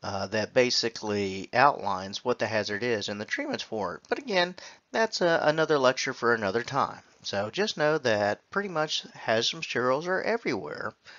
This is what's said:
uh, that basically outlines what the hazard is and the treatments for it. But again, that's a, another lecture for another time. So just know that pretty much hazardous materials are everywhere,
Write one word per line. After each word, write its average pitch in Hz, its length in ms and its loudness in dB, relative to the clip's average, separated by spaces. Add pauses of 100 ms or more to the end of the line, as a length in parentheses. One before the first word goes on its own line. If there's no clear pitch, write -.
uh, 98 240 -4
that 104 260 -2
basically 104 1000 0
outlines 101 680 2
what 123 160 0
the 117 80 0
hazard 104 360 -2
is 117 260 0
and 104 100 -6
the 107 60 -6
treatments 285 400 -4
for 98 300 -4
it. - 160 -14
But - 80 -2
again, 185 360 0 (380)
that's 226 300 0
a, 165 200 4
another 156 360 4
lecture 131 340 2
for 120 220 2
another 110 280 0
time. 131 380 -2 (220)
So 104 280 -4
just 202 260 -2
know 156 220 2
that 104 520 2
pretty 202 180 -4
much 156 360 -2 (100)
hazardous 117 400 0
materials 139 520 0
are 185 160 -2
everywhere, 110 720 -4 (260)